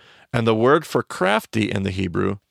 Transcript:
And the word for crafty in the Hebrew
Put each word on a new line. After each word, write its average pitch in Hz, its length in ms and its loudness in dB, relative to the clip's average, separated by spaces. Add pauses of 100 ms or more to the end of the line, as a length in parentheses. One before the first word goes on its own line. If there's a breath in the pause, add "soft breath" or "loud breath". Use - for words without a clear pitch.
(320 soft breath)
And 117 140 0
the 113 80 4
word 131 320 4
for 123 160 -2
crafty 180 720 -2
in 101 100 -4
the 98 80 -2
Hebrew 98 480 -4 (120)